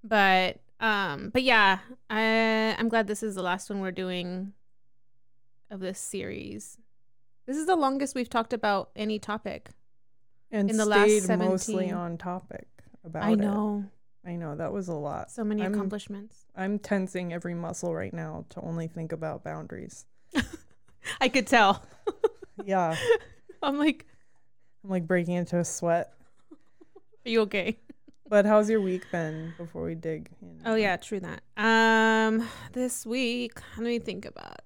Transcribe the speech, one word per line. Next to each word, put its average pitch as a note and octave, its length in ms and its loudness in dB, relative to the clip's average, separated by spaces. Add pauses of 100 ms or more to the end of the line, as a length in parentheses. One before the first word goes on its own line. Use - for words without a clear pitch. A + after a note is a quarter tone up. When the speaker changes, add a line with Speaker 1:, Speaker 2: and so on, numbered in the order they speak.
Speaker 1:
but, G3 540 4 (200)
um, G3+ 520 0
but C4 120 2
yeah, G#3 380 6 (280)
I, A3 680 2
I'm A3+ 100 0
glad A3 200 2
this G#3+ 160 -4
is G#3 100 -4
the F#3 80 -4
last F3+ 260 -2
one G3+ 120 -6
we're F#3+ 100 -4
doing F#3 600 -6 (1200)
of F#3+ 80 -10
this F#3 180 -4
series. - 800 -8 (680)
This C4+ 100 -4
is D#4 100 -2
the F#4 100 4
longest C#4 380 0
we've B3 160 -4
talked A3+ 220 0
about G#3 420 0
any G#3+ 240 -4
topic - 520 -8 (840)
Speaker 2:
And G3+ 160 2
Speaker 1:
in A3 80 2
the G#3+ 80 4
last G#3 200 6 (200)
Speaker 2:
stayed F#3 140 2
mostly F#3 360 0 (140)
Speaker 1:
seventeen. F3 60 -4
Speaker 2:
on E3+ 240 -6
topic - 480 -10 (380)
about E3 180 -8
Speaker 1:
I G#3+ 100 2
Speaker 2:
it. A3 60 4
Speaker 1:
know. G#3 460 -2 (420)
Speaker 2:
I F3 80 -8
know, D#3+ 220 -8
that D#3+ 160 -6
was F#3+ 160 -6
a E3+ 60 -6
lot. D3 360 -8
Speaker 1:
So A3+ 140 -8
many G#3 180 -2
Speaker 2:
I'm, F#3+ 100 -2
Speaker 1:
accomplishments. G3+ 760 -8 (100)
Speaker 2:
I'm G3 240 -2
tensing F#3 520 -2
every F3 220 -6
muscle E3+ 400 -6
right - 180 -6
now E3 380 -10
to - 100 -14
only E3 280 -6
think D#3+ 240 -8
about D#3+ 320 -8
boundaries. - 600 -12 (540)
Speaker 1:
<laughs> - 600 -14
I C4 80 4
could B3 180 0
tell. G#3 380 6 (220)
<laughs> - 180 -4 (420)
Speaker 2:
Yeah. F3+ 280 2 (680)
Speaker 1:
I'm C#4+ 160 -2
like, D4 260 0 (800)
Speaker 2:
I'm, G3 60 -10
like, F3+ 160 0
breaking F3 260 0
into F3 260 -2
a E3+ 60 2
sweat. - 480 -2 (1120)
Speaker 1:
Are A#3 60 -6
you A3+ 120 6
okay? G3+ 360 -2 (500)
Speaker 2:
But G#3 160 8
how's G#3+ 240 6
your A3 140 4
week F#3 280 -2
been E3 460 -4
before E3 280 -8
we E3 100 -4
dig D#3+ 340 -8 (140)
in? E3 240 -20
Speaker 1:
Oh, A3 80 2
yeah, G3+ 240 2
true G3 220 -8
that. E3+ 200 -10 (160)
Um, A3 920 4 (280)
this B3 320 -4
week, A#3+ 520 -2 (200)
let A3+ 80 -4
me A#3+ 120 0
think G3+ 280 -8
about G1+ 400 -16